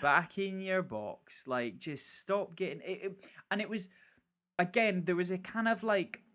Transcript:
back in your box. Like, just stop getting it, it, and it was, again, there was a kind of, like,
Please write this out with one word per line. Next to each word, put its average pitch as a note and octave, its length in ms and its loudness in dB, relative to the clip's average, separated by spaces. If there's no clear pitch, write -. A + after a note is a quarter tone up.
back D3 360 4
in F#3+ 220 -2
your F#3+ 220 2
box. G#2+ 640 -8
Like, A#2+ 320 -2
just - 400 -4
stop G3 360 0
getting E3 280 -4
it, F#3 200 -6
it, F#3+ 220 -8
and G3+ 100 0
it G#3+ 100 -2
was, G#3 180 -2
again, F#3 460 4
there F3 120 2
was F3+ 140 2
a F#3 80 0
kind A3 300 -2
of, A3+ 140 2
like, G3+ 400 0